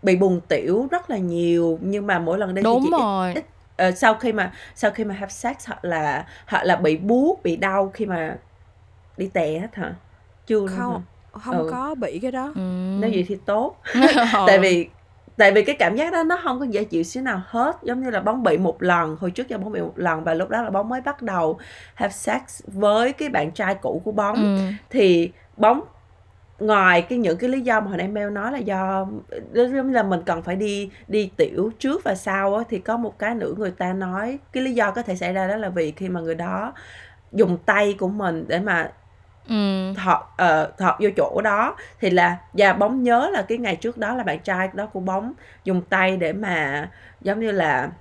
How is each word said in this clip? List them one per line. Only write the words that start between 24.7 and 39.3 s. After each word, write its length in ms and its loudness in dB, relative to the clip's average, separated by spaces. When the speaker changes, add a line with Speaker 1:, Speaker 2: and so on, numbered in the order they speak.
Speaker 1:
Thì 400 4
bóng, 240 4
ngoài 440 6
cái, 160 -2
những 200 2
cái 120 0
lý 100 0
do 200 2
mà 60 -6
hồi 100 -4
nãy 120 -2
Mel 220 -4
nói 220 -4
là 60 -6
do, 480 -2
giống 320 2
như 60 0
là 100 2
mình 240 0
cần 160 -2
phải 140 -4
đi, 340 -4
đi 280 0
tiểu 420 0
trước 260 -2
và 100 -2
sau 400 -2
á, 160 -2
thì 80 -4
có 180 -4
một 220 -6
cái 160 -4
nữa 240 -4
người 120 -4
ta 220 -4
nói, 460 -6
cái 100 -4
lý 120 -2
do 160 2
có 120 -6
thể 140 -4
xảy 160 -4
ra 140 0
đó 100 -2
là 120 -4
vì 280 -2
khi 120 -6
mà 120 -4
người 140 -4
đó 380 -6
dùng 240 4
tay 320 2
của 100 -2
mình 400 -2
để 120 0
mà 300 0